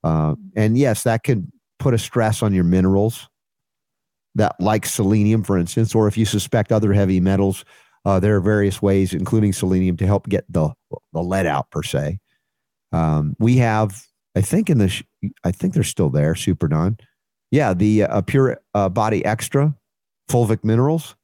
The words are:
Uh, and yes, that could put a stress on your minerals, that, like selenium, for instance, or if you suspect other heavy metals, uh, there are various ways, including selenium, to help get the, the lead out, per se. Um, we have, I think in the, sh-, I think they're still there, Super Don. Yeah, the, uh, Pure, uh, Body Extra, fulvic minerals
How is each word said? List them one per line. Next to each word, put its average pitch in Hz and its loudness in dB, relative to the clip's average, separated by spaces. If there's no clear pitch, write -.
Uh, 78 0
and 110 2
yes, 127 0
that 113 -2
could 110 -2
put 131 0
a 117 2
stress 110 -2
on 101 0
your 92 2
minerals, 95 0
that, - -2
like 107 0
selenium, 107 2
for 98 0
instance, 107 -2
or 107 4
if 101 -4
you 110 2
suspect 104 -2
other 107 2
heavy 95 2
metals, 95 0
uh, 98 2
there 104 2
are 95 2
various 101 0
ways, 98 2
including 98 0
selenium, 92 0
to 95 -4
help 98 0
get 98 -2
the, 78 0
the 82 -4
lead 92 -2
out, 71 -4
per 76 -6
se. 73 -6
Um, 76 0
we 120 2
have, 110 0
I 92 2
think 196 0
in 135 4
the, 98 4
sh-, - -6
I 87 -2
think - -4
they're 160 0
still - -2
there, 73 0
Super 87 -2
Don. 82 0
Yeah, 131 2
the, 104 2
uh, - 0
Pure, 135 0
uh, 98 0
Body 107 0
Extra, 139 0
fulvic 113 0
minerals 135 0